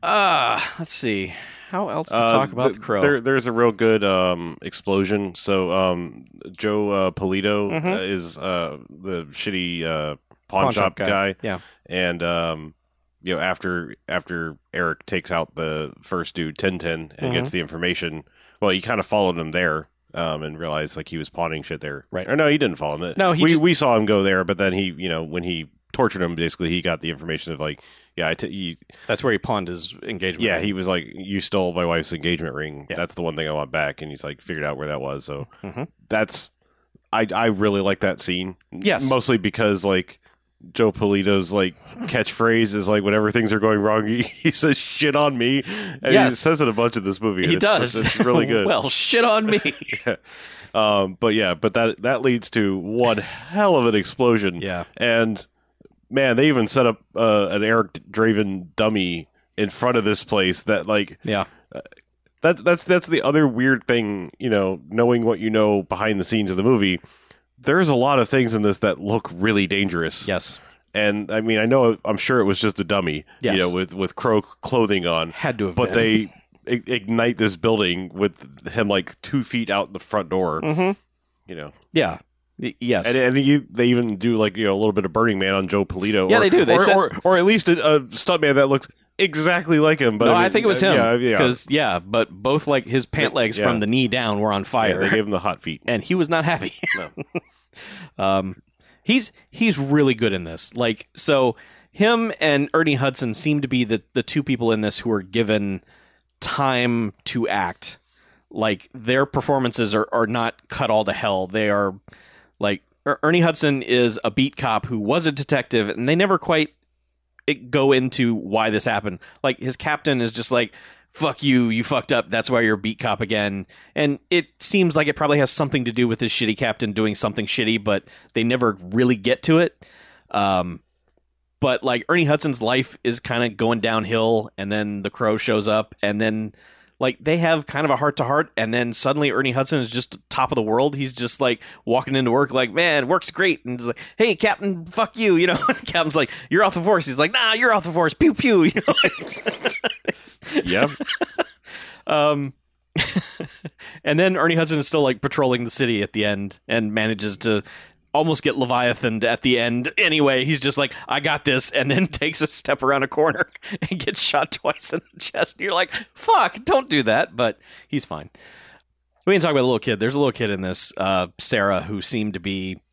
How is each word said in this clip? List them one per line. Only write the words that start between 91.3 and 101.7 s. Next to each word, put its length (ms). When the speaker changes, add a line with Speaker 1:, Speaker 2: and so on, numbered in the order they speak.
Speaker 2:
yeah. 60
Speaker 1:
'Cause, 320
yeah, 300
but 320
both, 360
like, 200
his 180
pant 300
Speaker 2:
They, 60
Speaker 1:
legs 180
Speaker 2:
yeah. 80
Speaker 1:
from 140
the 60
knee 220
down 320
were 120
on 100
Speaker 2:
Yeah, 60
Speaker 1:
fire. 340
Speaker 2:
they 80
gave 140
him 80
the 80
hot 200
feet. 260
Speaker 1:
And 180
he 100
was 140
not 160
happy. 340
<laughs> 40
Speaker 2:
No. 120
Speaker 1:
Um, 440
he's, 300
he's 280
really 360
good 180
in 120
this. 320
Like, 380
so 420